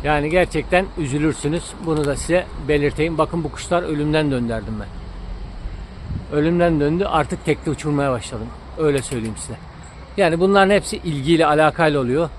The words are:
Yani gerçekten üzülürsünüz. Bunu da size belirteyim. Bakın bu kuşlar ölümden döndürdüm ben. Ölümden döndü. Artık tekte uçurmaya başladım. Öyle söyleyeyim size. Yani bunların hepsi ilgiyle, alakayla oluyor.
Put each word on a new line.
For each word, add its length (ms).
Yani 260
gerçekten 560
üzülürsünüz. 640
Bunu 200
da 100
size 300
belirteyim. 500
Bakın 260
bu 80
kuşlar 320
ölümden 480
döndürdüm 480
ben. 80
Ölümden 420
döndü. 260
Artık 400
tekte 260
uçurmaya 400
başladım. 360
Öyle 240
söyleyeyim 360
size. 200
Yani 220
bunların 340
hepsi 240
ilgiyle, 480
alakayla 540
oluyor. 400